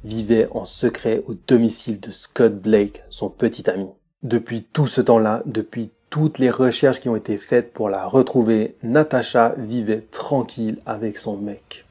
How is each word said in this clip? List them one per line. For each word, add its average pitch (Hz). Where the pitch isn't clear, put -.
vivait 110
en 110
secret 113
au 117
domicile 113
de 98
Scott 110
Blake, 101
son -
petit -
ami. 95
Depuis 113
tout 147
ce -
temps-là, 113
depuis 110
toutes 151
les 127
recherches 127
qui 123
ont 113
été 107
faites 120
pour 107
la 95
retrouver, 113
Natasha 123
vivait 110
tranquille -
avec 110
son 104
mec. -